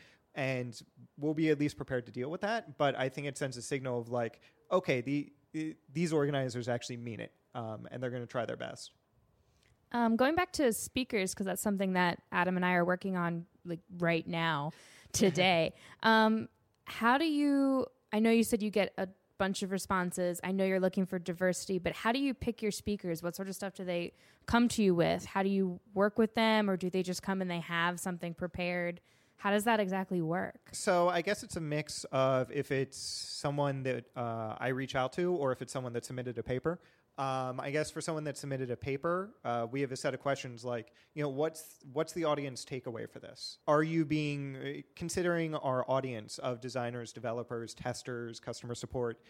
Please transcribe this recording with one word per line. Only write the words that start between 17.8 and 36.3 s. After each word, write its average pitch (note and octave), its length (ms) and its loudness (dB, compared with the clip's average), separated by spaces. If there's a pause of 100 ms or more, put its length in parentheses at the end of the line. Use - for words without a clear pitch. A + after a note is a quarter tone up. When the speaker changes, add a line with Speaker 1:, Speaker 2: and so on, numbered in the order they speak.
Speaker 2:
I G#3+ 80 2
know A3+ 120 6
you A3+ 120 6
said G#3+ 200 2
you G#3+ 80 -2
get F#3+ 260 2
a F#3+ 100 -2 (300)
bunch G3 240 0
of F#3+ 100 -4
responses. F3+ 720 0
I F#3 80 -2
know F#3+ 120 4
you're F#3+ 160 4
looking F#3 260 4
for F#3 140 -4
diversity, F3+ 580 0
but E3+ 160 0
how - 180 0
do C4 80 2
you C#4 140 2
pick - 280 -4
your G#3 100 0
speakers? F#3 500 -4
What F3 140 -4
sort G3 140 -6
of F#3+ 60 -6
stuff G3 180 -6
do G3 100 -10
they F3 300 -4 (320)
come A#3 240 6
to A3 140 2
you F#3 120 8
with? E3+ 300 4
How G3 180 0
do G3 60 2
you F#3+ 300 0 (140)
work G#3 240 4
with A3 180 4
them, A3 340 4
or F#3 80 2
do F3+ 120 -2
they F#3 140 0
just F3 180 -4
come F#3+ 200 -2
and F3+ 100 -2
they E3+ 80 -2
have E3+ 400 0
something F3 340 -6
prepared? F3 680 -4 (360)
How G3+ 140 0
does G#3 140 4
that A3+ 140 4
exactly F#3+ 420 0
work? E3+ 500 -4
Speaker 1:
So F3+ 380 4
I F3 120 2
guess G3+ 220 -2
it's - 140 -12
a E3+ 40 -4
mix D3+ 440 -4
of C3 460 2
if C#3+ 200 -2
it's C3+ 260 -2
someone C#3+ 840 -2
that, B2 220 -2 (100)
uh, A2+ 420 -4
I B2 120 -2
reach C3 260 -4
out C3 180 0
to F3+ 200 0
or C#3 180 2
if B2 100 -4
it's A#2+ 120 -10
someone B2+ 200 -6
that A#2+ 120 -4
submitted B2 320 -6